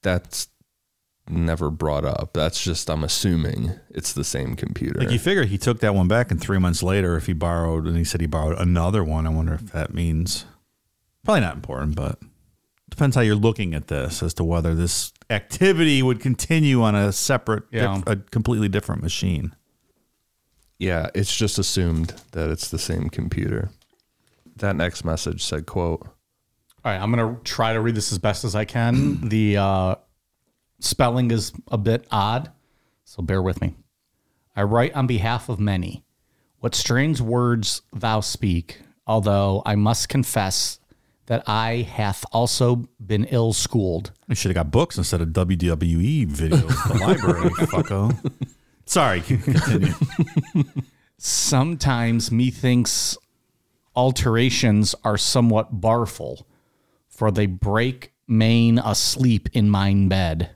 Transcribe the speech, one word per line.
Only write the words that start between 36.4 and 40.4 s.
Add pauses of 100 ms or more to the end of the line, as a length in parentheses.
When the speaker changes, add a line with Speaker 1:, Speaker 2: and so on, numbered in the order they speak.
Speaker 3:
What
strange
words (120)
thou
speak, (240)
although
I
must
confess (500)